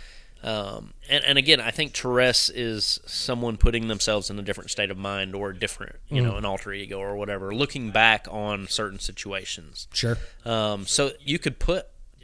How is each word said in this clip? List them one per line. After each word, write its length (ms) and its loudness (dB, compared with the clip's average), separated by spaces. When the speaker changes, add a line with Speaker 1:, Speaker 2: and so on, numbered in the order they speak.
Speaker 1:
um, 500 -6
and, 160 4
and 140 4
again, 220 6
I 100 -2
think 240 -2
Terese 580 4
is 540 0
someone 500 -2
putting 320 6
themselves 420 0
in 80 -6
a 40 -6
different 280 -6
state 200 -2
of 80 -8
mind 380 -4
or 140 -4
a 80 -10
different, 380 -6
you 120 2
Speaker 2:
Mm. 60 4
Speaker 1:
know, 100 0
an 80 -4
alter 280 -4
ego 260 -8
or 180 -4
whatever, 380 -4
looking 380 -2
back 380 6
on 380 -4
certain 300 -4
situations. 960 -8
Speaker 2:
Sure. 260 0
Speaker 1:
Um, 420 0
so 260 4
you 140 0
could 200 -2
put 280 2